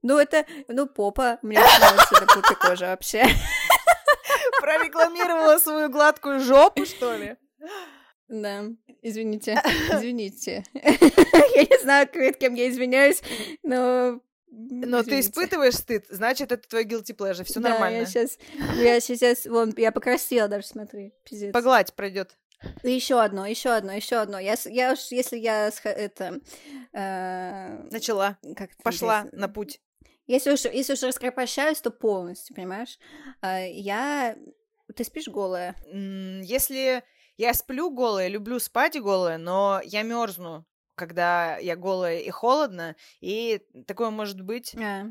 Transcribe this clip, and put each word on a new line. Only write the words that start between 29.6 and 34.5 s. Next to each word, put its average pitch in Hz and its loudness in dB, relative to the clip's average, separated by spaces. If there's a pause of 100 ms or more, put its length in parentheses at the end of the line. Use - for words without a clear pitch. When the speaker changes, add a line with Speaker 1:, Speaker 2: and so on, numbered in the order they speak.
Speaker 1:
Если 247 0
уж, 277 0
если 262 -4
уж 269 -6
раскрепощаюсь, 254 -4
то 226 -4
полностью, 190 -6
понимаешь? 190 -12 (420)
А, 190 -6
я, 220 -6 (600)